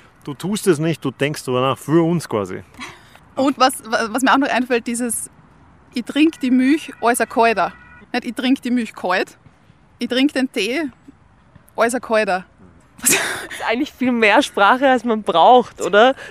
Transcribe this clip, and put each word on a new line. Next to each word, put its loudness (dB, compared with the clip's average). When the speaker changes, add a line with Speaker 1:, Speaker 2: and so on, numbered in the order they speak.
Speaker 1:
du -12
tust -8
es 4
nicht, -4
du -4
denkst -4
drüber -2
nach, 0
für 0
uns -4
quasi. -6
Speaker 2:
Und 0
was, 0
wa-, -2
was -4
mir 2
auch 4
noch 0
einfällt, -2
dieses -6
„Ich -6
trink 0
die -2
Milch, 2
als 0
er -2
kalt“. 2
Nicht -4
„Ich -8
trink -2
die -6
Milch -4
kalt“, -4
„Ich -6
trink 0
den -2
Tee, -4
als 0
er -6
kalt“. 0
Was? -2
Speaker 3:
Das -6
ist -8
eigentlich -4
viel -2
mehr 4
Sprache, 2
als 2
man -2
braucht, 4
oder? 4